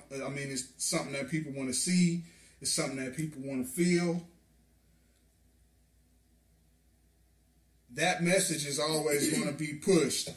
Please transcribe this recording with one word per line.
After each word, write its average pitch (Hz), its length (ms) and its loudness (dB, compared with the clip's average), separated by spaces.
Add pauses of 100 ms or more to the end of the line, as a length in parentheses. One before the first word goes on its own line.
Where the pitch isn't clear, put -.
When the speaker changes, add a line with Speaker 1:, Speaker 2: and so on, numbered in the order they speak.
(120)
Speaker 1:
I 131 160 -6
mean, 139 220 -6
it's 127 260 -8
something 139 360 -2
that 139 180 -6
people 151 240 -4
wanna 135 180 -4
see, 175 520 4 (360)
it's - 120 -2
something 135 240 -2
that 131 200 -6
people 151 280 -6
wanna 131 200 -4
feel. 175 600 2 (3750)
That 165 280 2
message 170 440 2
is 139 120 -4
always 151 540 2
Speaker 2:
<clears throat> - 60 2
Speaker 1:
gonna 147 180 0
be 151 180 -4
pushed 160 640 2